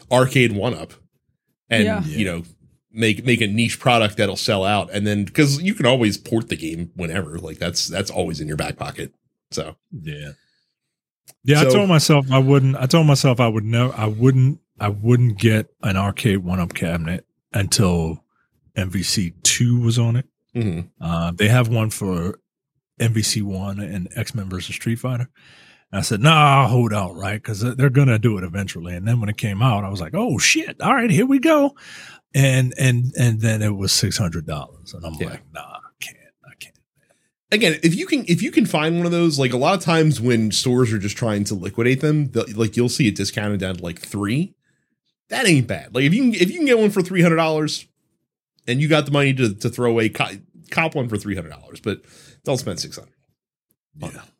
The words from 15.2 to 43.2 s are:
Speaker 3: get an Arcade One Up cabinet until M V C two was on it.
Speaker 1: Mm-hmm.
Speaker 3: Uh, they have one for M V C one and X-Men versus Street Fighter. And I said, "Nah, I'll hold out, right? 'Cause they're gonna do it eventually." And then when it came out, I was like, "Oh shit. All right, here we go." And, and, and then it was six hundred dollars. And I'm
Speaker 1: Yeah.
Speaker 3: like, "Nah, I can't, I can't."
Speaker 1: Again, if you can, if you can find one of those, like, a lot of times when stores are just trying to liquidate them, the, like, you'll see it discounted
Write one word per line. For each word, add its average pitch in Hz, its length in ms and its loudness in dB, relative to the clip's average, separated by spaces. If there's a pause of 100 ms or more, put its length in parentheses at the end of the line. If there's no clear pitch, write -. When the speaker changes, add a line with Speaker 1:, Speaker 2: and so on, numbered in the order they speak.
Speaker 3:
get 110 280 4 (140)
an 98 160 -2
Arcade 98 420 0
One 90 200 -2
Up 87 140 -4
cabinet 85 520 -4 (280)
until 87 720 0 (520)
M 95 140 -4
V 180 140 -4
C 90 300 -4 (100)
two 120 360 2
was 117 200 2
on 117 160 2
it. 127 100 -2 (300)
Speaker 1:
Mm-hmm. 87 320 -4 (160)
Speaker 3:
Uh, 85 280 -2
they 101 160 0
have 120 200 4
one 110 220 -2
for 92 500 -6 (600)
M 117 140 2
V 107 80 0
C 107 200 -2
one 98 380 -8
and 95 360 -8
X-Men 104 340 -8
versus 92 260 -8
Street 117 240 -4
Fighter. 127 300 -6 (640)
And 98 80 -4
I - 20 0
said, 104 200 -2
"Nah, 147 420 6
I'll 120 60 2
hold 117 240 2
out, 95 220 -6
right? 101 280 -8
'Cause 104 180 -8
they're 127 280 0
gonna 127 300 4
do 110 180 0
it 90 60 -6
eventually." 90 520 -8
And 92 120 -6
then 120 120 0
when 104 100 -4
it 104 80 -6
came 101 240 -4
out, 110 220 2
I 95 60 -6
was 98 120 -6
like, 78 140 -8
"Oh 196 240 -2
shit. - 420 0
All 214 140 2
right, 240 160 2
here 175 140 4
we 269 140 2
go." 285 360 2 (580)
And, 131 460 2
and, 127 380 2
and 113 240 2
then 110 200 0
it 104 140 0
was 98 160 -4
six - 260 0
hundred 82 300 -4
dollars. - 460 -12
And 80 120 -16
I'm 80 100 -10
Speaker 1:
Yeah. 85 160 -8
Speaker 3:
like, - 120 -18 (100)
"Nah, 73 80 -12
I - 180 -18 (200)
can't, - 180 -16 (280)
I - 140 -20
can't." - 160 -20 (760)
Speaker 1:
Again, 202 320 2
if 165 120 4
you 330 120 -6
can, 277 200 -2
if 175 140 2
you 262 100 -2
can 254 140 2
find 165 320 0
one 175 80 0
of 170 60 -2
those, 170 260 2
like, 127 160 0
a 127 40 0
lot 156 200 2
of 180 60 -8
times 160 360 2
when 113 320 2
stores 123 400 2
are 110 60 0
just 101 200 -6
trying 104 280 -2
to 104 80 -4
liquidate 117 480 -2
them, 151 300 0
the, 113 240 -4
like, 110 200 -2
you'll 120 140 2
see - 180 0
it 101 80 0
discounted 104 440 -4